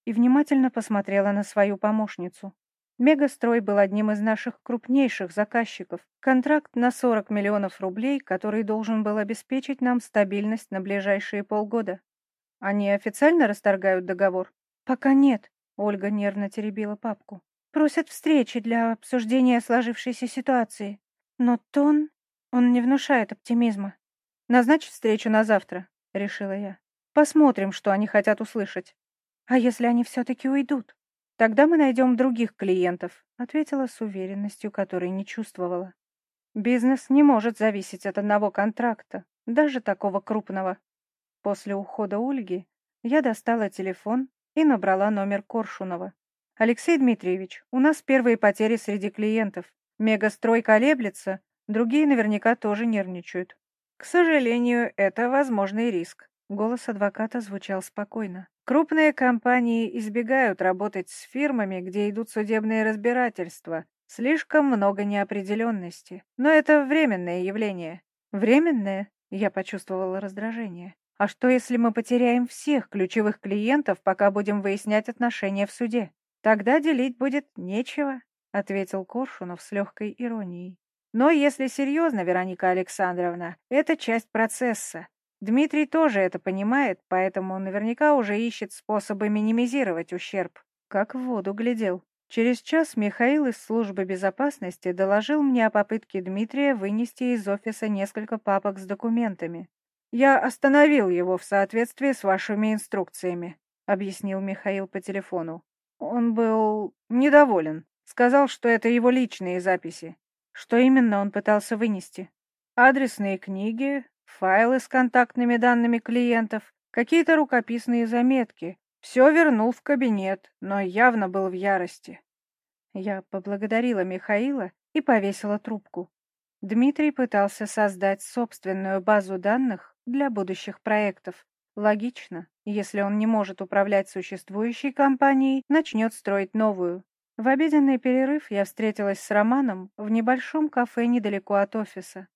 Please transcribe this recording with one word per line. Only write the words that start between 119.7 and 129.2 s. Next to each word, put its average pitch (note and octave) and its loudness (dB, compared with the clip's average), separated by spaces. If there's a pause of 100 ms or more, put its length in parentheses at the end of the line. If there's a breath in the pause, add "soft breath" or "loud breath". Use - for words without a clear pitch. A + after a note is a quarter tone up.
в - -12
кабинет, G#3+ -2
но G3 -4
явно G#3 2
был F#3+ -2
в F3+ -6
ярости». F#3 -4 (720)
Я F#3+ -6
поблагодарила G3+ -2
Михаила G#3 -4 (220)
и D#4 0
повесила G#3 0
трубку. G3+ -10 (560)
Дмитрий C#4+ 2
пытался G#3+ -2
создать G3 0
собственную F#3+ -6
базу F#3+ 0